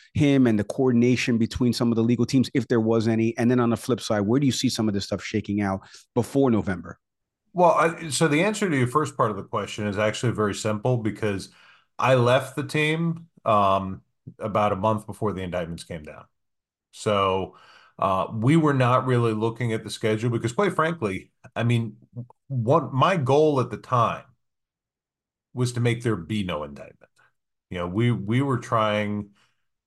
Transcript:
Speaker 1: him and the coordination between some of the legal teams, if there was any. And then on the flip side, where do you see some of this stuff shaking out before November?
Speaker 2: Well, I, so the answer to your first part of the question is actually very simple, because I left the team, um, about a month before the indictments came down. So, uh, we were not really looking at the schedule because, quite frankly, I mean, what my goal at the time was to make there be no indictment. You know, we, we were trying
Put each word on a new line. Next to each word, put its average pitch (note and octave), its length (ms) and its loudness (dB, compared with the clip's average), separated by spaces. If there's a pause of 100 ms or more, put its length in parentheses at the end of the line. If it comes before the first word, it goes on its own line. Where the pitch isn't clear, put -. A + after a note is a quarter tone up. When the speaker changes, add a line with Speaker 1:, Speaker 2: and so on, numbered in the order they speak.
(140)
Speaker 1:
him C#3 320 4
and A2 100 4
the G#2 60 0
coordination B2 760 2
between A#2 340 0
some A#2+ 200 0
of A2 60 0
the A2+ 60 2
legal A#2 220 2
teams, B2+ 300 2
if B2 120 -2
there A#2+ 120 2
was A2 280 2
any. A2+ 300 0
And A#2+ 140 2
then B2 80 4
on A#2 100 2
the A2+ 80 0
flip A#2+ 240 -4
side, G#2 200 0
where A2 180 2
do D3 80 2
you B2+ 40 4
see - 180 -2
some A2 180 -2
of G2+ 80 -2
this G2+ 100 -4
stuff - 180 -6
shaking G#2 380 -4
out G2 200 -2 (340)
before C3 340 2
November? F#2+ 480 -2 (560)
Speaker 2:
Well, F3 200 4
I, E3 360 0
so D#3+ 180 0
the D3 140 2
answer G#3 260 -2
to D#3 80 -2
your B2 120 2
first D3+ 280 -2
part A#2+ 140 0
of G2+ 80 -6
the G2 60 -10
question G#2 420 -6
is G2+ 140 -2
actually G#2+ 320 0
very G2 240 -2
simple, A2 420 -2
because G#2 520 -4 (500)
I B2 160 4
left B2+ 400 2
the D3 100 -4
team, D#3+ 640 -2 (180)
um, G2 560 2 (380)
about G#2 320 0
a G2+ 40 0
month G#2 300 -2
before G2+ 260 -6
the F#2 100 -8
indictments E2+ 420 -6
came E2+ 180 -12
down. - 240 -18 (640)
So, F#2+ 640 0 (420)
uh, F#2+ 340 0
we A#2 240 2
were D3+ 180 4
not B2+ 320 2
really A#2+ 280 2
looking A2+ 400 -2
at A2 100 -4
the G#2 60 -12
schedule A2 400 -2
because, A#2 240 -2
quite G3+ 200 0
frankly, D#3 580 -4 (220)
I A2 100 -2
mean, A#2 340 0 (500)
what C3 460 0
my D#3 240 2
goal C#3+ 420 4
at A#2 120 -2
the G2+ 60 -6
time G2+ 460 0 (1300)
was B2 200 -2
to A#2 80 -4
make A#2 200 0
there A2+ 140 0
be G2 280 -4
no D#2+ 200 -6
indictment. - 480 -16 (580)
You F2+ 100 -8
know, F2 80 -4
we, A2+ 240 0
we G#2+ 300 0
were C3+ 180 -2
trying G#2 720 -2 (560)